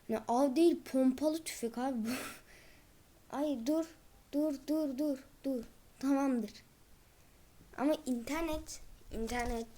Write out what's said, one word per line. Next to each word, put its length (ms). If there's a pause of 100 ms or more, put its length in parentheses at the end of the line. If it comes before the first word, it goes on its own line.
Ne 100 (100)
av 280
değil, 240 (120)
pompalı 520
tüfek 340
abi 260
bu. 60 (1200)
<laughs> 60
Ay 300
dur. 180 (480)
Dur, 220 (140)
dur, 300
dur, 200 (260)
dur. 200 (340)
Tamamdır. 520 (1300)
Ama 180 (120)
internet, 720 (320)
internet, 540 (120)